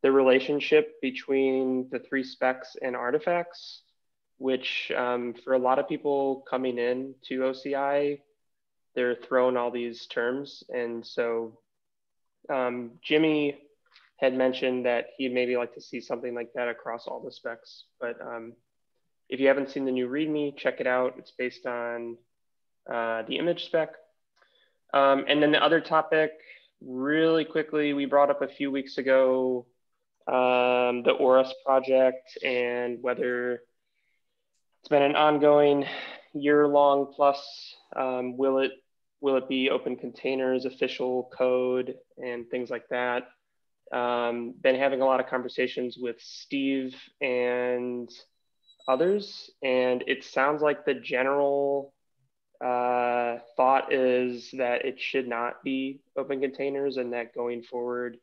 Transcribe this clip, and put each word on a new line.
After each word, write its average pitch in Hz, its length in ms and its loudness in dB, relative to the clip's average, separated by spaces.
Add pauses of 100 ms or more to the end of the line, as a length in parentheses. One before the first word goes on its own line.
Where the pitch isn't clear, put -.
the 135 80 6
relationship 139 880 4
between 131 880 0
the 127 100 -6
three 135 240 -4
specs - 580 -4
and 127 140 -4
artifacts, 156 840 -4 (560)
which, 131 580 -4
um, 123 380 -2 (100)
for 135 100 0
a 127 40 4
lot 127 200 2
of 139 100 -2
people 139 640 -2
coming 127 280 -2
in 127 360 -4 (140)
to 131 160 -4
O 131 80 0
C 139 220 -8
I, 143 440 0 (760)
they're 123 220 0
thrown 127 400 2
all 120 140 0
these 120 360 -8
terms. 131 600 -4
And 117 380 -6
so, 117 520 -4 (920)
um, 123 420 -4 (100)
Jimmy 151 540 2 (600)
had 131 160 2
mentioned 127 520 0
that 120 200 0 (100)
he'd 131 160 -4
maybe 123 240 0
like 120 180 -4
to 110 60 -18
see 123 200 -12
something 120 340 -8
like 117 200 -8
that 123 140 -4
across 117 380 -8
all 127 140 -10
the 131 120 -12
specs. - 520 -14 (160)
But, 117 200 -8
um, 117 320 -12 (760)
if 131 120 -6
you 135 80 6
haven't 135 220 2
seen 135 160 -4
the 131 40 0
new 127 160 -2
README, 147 500 -4
check - 240 -4
it 127 60 -2
out. 127 320 0
It's - 140 -20
based 127 340 -8
on, 120 500 -6 (720)
uh, 113 320 -4
the 123 160 -4
image 170 260 -2
spec. 156 300 -2 (960)
Um, 139 340 6
and 147 160 2
then 147 80 6
the 151 120 4
other 151 180 4
topic, 156 520 2 (500)
really 151 640 2
quickly, 151 500 -2
we 139 100 -2
brought 143 260 4
up 143 120 0
a 139 60 -4
few 139 220 -6
weeks 135 280 -4
ago, 131 680 2 (640)
um, 123 720 2
the - 160 2
Aurus 131 340 6 (140)
project 131 760 2
and 123 580 -2
whether 123 600 -2 (1160)
it's - 80 -20
been 143 140 4
an 143 140 2
ongoing 147 720 6 (460)
year-long 143 840 4
plus, - 600 -2 (220)
um, 127 400 -4
will 135 220 2
it, 135 140 0 (480)
will 139 160 2
it 127 120 -2
be 131 220 0
open 127 260 -2
containers, 131 680 -2
official 127 720 -4
code, 127 600 0 (220)
and 120 300 -10
things 123 220 -6
like 120 200 -8
that. 123 360 -2 (680)
Um, 120 680 -2
been 131 160 4
having 131 260 0
a - 20 2
lot 131 160 4
of 127 60 -2
conversations 127 720 -4
with 120 200 -6
Steve 135 800 -6 (240)
and 123 880 -2 (800)
others, 180 600 0 (120)
and 127 440 2
it - 180 -2
sounds 147 380 0
like 147 220 0
the 139 100 0
general, 139 1000 0 (720)
uh, 123 760 0 (180)
thought 131 360 4
is 127 600 2
that 123 340 -2
it 131 120 -6
should 131 300 -4
not 120 340 -4
be 135 380 -4 (160)
open 135 240 -4
containers, 139 560 -2
and 123 160 -4
that 120 220 -8
going 120 280 -6
forward 123 600 -6